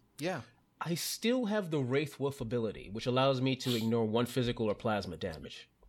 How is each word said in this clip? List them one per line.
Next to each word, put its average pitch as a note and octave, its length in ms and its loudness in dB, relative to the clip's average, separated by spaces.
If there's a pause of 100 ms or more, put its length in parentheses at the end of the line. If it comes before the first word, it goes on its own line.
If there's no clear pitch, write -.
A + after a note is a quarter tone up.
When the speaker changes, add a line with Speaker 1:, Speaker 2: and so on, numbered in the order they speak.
(200)
Speaker 1:
Yeah. D#3 220 -4 (380)
Speaker 2:
I E3+ 160 -2
still B3 500 0
have G3+ 260 -2
the D#3 80 2
Wraith C3+ 400 0
Wolf - 220 -2
ability, A2+ 500 -4
which A2 160 -6
allows C3 340 4
me C3 160 4
to B2 180 0
ignore A2+ 300 4
one A2+ 220 4
physical A#2+ 400 0
or G2+ 80 2
plasma G2+ 420 -2
damage, D#2 500 -8 (220)